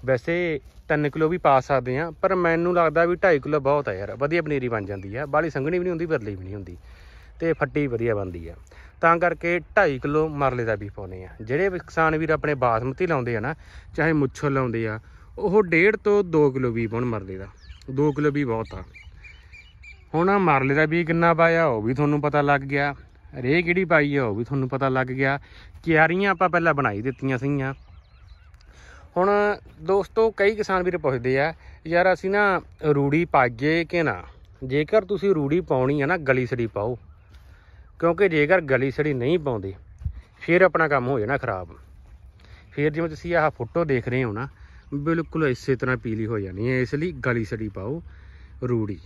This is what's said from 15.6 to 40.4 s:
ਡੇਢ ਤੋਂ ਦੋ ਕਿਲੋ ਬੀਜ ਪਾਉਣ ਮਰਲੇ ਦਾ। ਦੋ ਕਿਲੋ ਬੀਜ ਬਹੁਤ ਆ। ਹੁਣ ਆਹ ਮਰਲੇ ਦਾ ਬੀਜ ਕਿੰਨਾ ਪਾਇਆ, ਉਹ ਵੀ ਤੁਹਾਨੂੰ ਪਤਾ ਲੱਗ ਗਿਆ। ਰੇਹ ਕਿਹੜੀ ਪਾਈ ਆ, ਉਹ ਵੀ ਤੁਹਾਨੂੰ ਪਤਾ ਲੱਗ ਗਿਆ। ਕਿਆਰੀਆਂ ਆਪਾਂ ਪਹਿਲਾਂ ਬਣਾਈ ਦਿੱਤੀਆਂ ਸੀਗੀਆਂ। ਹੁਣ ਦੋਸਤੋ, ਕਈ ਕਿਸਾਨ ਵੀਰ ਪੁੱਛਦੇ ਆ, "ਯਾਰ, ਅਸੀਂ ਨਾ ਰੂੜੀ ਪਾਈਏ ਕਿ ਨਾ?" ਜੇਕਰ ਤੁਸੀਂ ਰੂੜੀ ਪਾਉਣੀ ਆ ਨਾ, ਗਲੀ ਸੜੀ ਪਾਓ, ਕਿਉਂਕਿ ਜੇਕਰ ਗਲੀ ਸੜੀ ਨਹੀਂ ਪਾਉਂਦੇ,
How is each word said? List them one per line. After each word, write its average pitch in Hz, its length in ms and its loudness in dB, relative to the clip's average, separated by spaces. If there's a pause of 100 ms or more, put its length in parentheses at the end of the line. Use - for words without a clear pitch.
ਡੇਢ 180 340 4
ਤੋਂ 208 280 2
ਦੋ 156 260 4
ਕਿਲੋ 127 220 -2
ਬੀਜ 113 180 -2
ਪਾਉਣ 117 140 -2
ਮਰਲੇ 95 320 -6
ਦਾ। 98 100 -12 (440)
ਦੋ 143 220 2
ਕਿਲੋ 147 180 0
ਬੀਜ 143 140 -2
ਬਹੁਤ 113 300 -2
ਆ। 95 80 -10 (1300)
ਹੁਣ 170 140 2
ਆਹ 202 100 4
ਮਰਲੇ 139 360 2
ਦਾ 156 120 4
ਬੀਜ 165 200 0
ਕਿੰਨਾ 170 280 4
ਪਾਇਆ, 165 320 4
ਉਹ 113 160 0
ਵੀ 120 120 -2
ਤੁਹਾਨੂੰ 147 260 0
ਪਤਾ 147 220 0
ਲੱਗ 143 180 2
ਗਿਆ। 139 340 -4 (400)
ਰੇਹ 139 300 0
ਕਿਹੜੀ 175 200 0
ਪਾਈ 147 320 2
ਆ, 135 80 0
ਉਹ 107 100 -2
ਵੀ 117 100 -4
ਤੁਹਾਨੂੰ 131 240 -4
ਪਤਾ 135 200 -2
ਲੱਗ 131 180 0
ਗਿਆ। 135 320 -2 (440)
ਕਿਆਰੀਆਂ 165 480 4
ਆਪਾਂ 185 180 2
ਪਹਿਲਾਂ 165 260 2
ਬਣਾਈ 113 280 -2
ਦਿੱਤੀਆਂ 131 360 -4
ਸੀਗੀਆਂ। 135 360 -4 (1400)
ਹੁਣ 190 140 4 (520)
ਦੋਸਤੋ, 196 480 2
ਕਈ 208 240 2
ਕਿਸਾਨ 196 280 0
ਵੀਰ 175 160 -2
ਪੁੱਛਦੇ 131 420 0
ਆ, 156 140 0 (320)
"ਯਾਰ, 175 260 4
ਅਸੀਂ 185 180 -2
ਨਾ 196 300 2 (240)
ਰੂੜੀ 147 400 2
ਪਾਈਏ 147 600 2
ਕਿ 170 180 -2
ਨਾ?" 104 220 -2 (400)
ਜੇਕਰ 151 400 2
ਤੁਸੀਂ 196 260 -2
ਰੂੜੀ 156 300 2
ਪਾਉਣੀ 139 400 0
ਆ 135 60 0
ਨਾ, 175 100 0
ਗਲੀ 131 300 0
ਸੜੀ 120 200 -2
ਪਾਓ, 110 320 -4 (1000)
ਕਿਉਂਕਿ 170 300 2
ਜੇਕਰ 156 320 4
ਗਲੀ 135 300 0
ਸੜੀ 147 240 -2
ਨਹੀਂ 131 240 0
ਪਾਉਂਦੇ, 110 360 -4 (680)